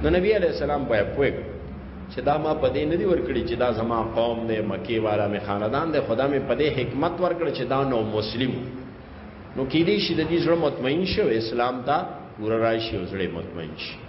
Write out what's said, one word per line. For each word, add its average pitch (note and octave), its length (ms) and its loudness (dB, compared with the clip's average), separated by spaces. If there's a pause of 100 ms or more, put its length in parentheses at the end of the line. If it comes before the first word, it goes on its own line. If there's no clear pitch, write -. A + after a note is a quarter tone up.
نو D3 60 4
نبی F#3 260 4
علیہ F3 140 4
السلام C#3+ 360 0
په A2+ 180 4 (120)
پوهه C3 180 2 (800)
چې - 100 -6
دا C#3+ 160 4
ما D3+ 160 0
په - 160 2
دې D3 220 0
نه E3+ 40 2
دي G3 100 0
ورکړي C#3 440 2
چې A#2 100 0
دا B2 120 4
زما A2+ 280 0 (160)
قوم A2+ 320 0
دی، A2+ 140 0
مکې G2 440 -2
والا G#2 220 2
مې G2+ 180 -2
خاندان A2+ 480 0
دی، D3 140 4
خدا A2+ 200 2
مې C#3+ 120 2 (100)
په A#2+ 60 2
دې D3 120 2 (120)
حکمت C#3+ 400 0
ورکړي E3+ 380 0
چې B2+ 120 -2
دا C3+ 140 2
نو B2+ 180 2 (160)
مسلم. A#2 360 0 (1000)
نو C3 100 0
کېدای E3+ 340 4
شي - 160 0
د D#3 140 2
دې E3+ 160 2
زړه E3 200 4
مطمئن C#3 400 0
شي F#3 160 0
او E3+ 80 4
اسلام A#2+ 560 0
ته C#3+ 120 2 (400)
پوره G#2+ 260 0
راشي A2+ 340 0
او F#2 80 -4
زړه F#2 280 -2
مطمئن E2 440 -8
شي. - 180 -10 (140)